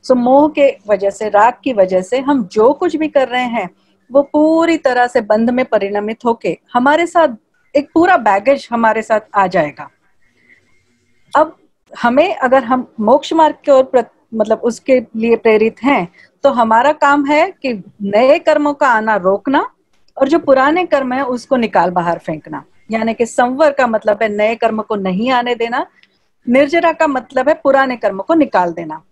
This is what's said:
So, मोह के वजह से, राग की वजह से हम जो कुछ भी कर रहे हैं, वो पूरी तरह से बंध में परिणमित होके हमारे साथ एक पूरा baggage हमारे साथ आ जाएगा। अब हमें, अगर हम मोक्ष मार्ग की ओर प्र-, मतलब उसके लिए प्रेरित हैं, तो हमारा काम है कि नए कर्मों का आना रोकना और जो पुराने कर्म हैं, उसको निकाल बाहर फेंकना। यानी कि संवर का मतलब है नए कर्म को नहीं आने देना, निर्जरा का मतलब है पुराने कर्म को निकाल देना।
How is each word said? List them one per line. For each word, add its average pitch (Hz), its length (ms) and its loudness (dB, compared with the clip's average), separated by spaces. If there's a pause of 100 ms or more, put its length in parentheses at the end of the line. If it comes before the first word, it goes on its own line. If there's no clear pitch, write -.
So, 254 120 0
मोह 262 320 2
के 285 300 0 (100)
वजह 196 220 0
से, 214 180 -8
राग 208 260 2 (100)
की 269 80 -4
वजह 185 300 0
से 247 160 -4
हम 269 260 0
जो 214 280 2
कुछ 330 240 -4
भी 302 120 -4
कर 269 200 0
रहे 247 160 -4
हैं, 226 260 -6 (420)
वो 277 100 4
पूरी 320 540 0
तरह 247 300 0
से 247 140 0
बंध 220 300 0
में 247 140 -2
परिणमित 208 600 -4
होके 226 340 -2 (140)
हमारे 294 340 2
साथ 330 220 2 (480)
एक 294 180 -2
पूरा 359 220 4
baggage 220 560 0
हमारे 226 300 0
साथ 214 180 -2 (140)
आ 196 120 2
जाएगा। 156 440 -4 (1500)
अब 311 200 0 (460)
हमें, 277 340 0
अगर 254 280 0
हम 254 360 -4
मोक्ष 233 320 0
मार्ग 311 220 2 (100)
की 285 80 2
ओर 262 100 4
प्र-, 254 220 0 (300)
मतलब 220 240 -2
उसके 247 420 0
लिए 226 360 -2
प्रेरित 220 480 0
हैं, 233 240 0 (340)
तो 277 80 4
हमारा 233 420 2
काम 285 340 0
है 302 240 0
कि 240 320 -8 (200)
नए 233 360 2
कर्मों 302 360 0
का 285 140 0
आना 220 280 0
रोकना 202 540 0 (480)
और 262 100 0
जो 320 100 2
पुराने 294 480 2
कर्म 269 260 -2
हैं, 262 100 -4
उसको 254 340 -4
निकाल 202 340 0
बाहर 175 280 -2
फेंकना। 151 460 -12 (260)
यानी 226 240 -4
कि 233 120 -2
संवर 262 440 0
का 269 160 0
मतलब 214 360 -2
है 220 60 0
नए 208 260 -2
कर्म 220 280 -4
को 214 120 -6
नहीं 196 360 -4
आने 240 240 -2
देना, 233 320 -6 (640)
निर्जरा 302 440 2
का 320 140 0
मतलब 262 420 -2
है 320 60 2
पुराने 269 420 0
कर्म 196 220 -4
को 311 160 -2
निकाल 185 380 0
देना। 160 400 -12